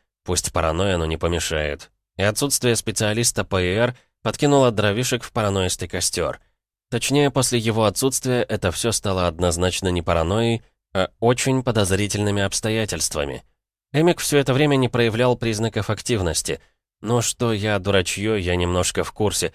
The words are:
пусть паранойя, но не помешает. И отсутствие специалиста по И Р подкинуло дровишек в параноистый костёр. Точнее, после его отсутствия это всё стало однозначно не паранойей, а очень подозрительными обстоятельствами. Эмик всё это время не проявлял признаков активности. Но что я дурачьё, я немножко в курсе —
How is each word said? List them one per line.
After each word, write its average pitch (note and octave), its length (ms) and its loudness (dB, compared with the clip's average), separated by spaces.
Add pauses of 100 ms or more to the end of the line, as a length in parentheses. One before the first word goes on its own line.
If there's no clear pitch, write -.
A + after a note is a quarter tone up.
(260)
пусть - 260 -2
паранойя, F2 460 0
но E2 80 -2
не D#2+ 120 -4
помешает. D#2+ 760 -4 (260)
И F#2+ 60 -2
отсутствие A#2+ 520 0
специалиста A2 680 -2
по F#2+ 180 0
И F2+ 140 0
Р B2 200 0 (280)
подкинуло C3+ 480 4
дровишек G#2+ 520 0
в - 80 -16
параноистый G2 560 0
костёр. F2 520 -4 (500)
Точнее, C#3 400 2
после B2 300 0
его A2 260 2
отсутствия B2+ 560 0
это G2+ 300 -2
всё A2+ 200 -2
стало F#2 360 0
однозначно F2 600 0
не F2 120 0
паранойей, F#2+ 640 0 (320)
а F#2 140 0 (100)
очень B2+ 420 2
подозрительными G2+ 800 0
обстоятельствами. F#2+ 1040 -4 (480)
Эмик D#3+ 280 2
всё D3 200 0
это C3+ 140 2
время C#3+ 240 4
не B2+ 120 2
проявлял A#2 480 2
признаков A2 540 -2
активности. F#2 680 -2 (420)
Но A#2 200 0
что A#2 320 -2
я G#2 240 0
дурачьё, G2 580 0
я F2+ 200 0
немножко F2+ 480 0
в - 80 -6
курсе — F#2+ 440 -2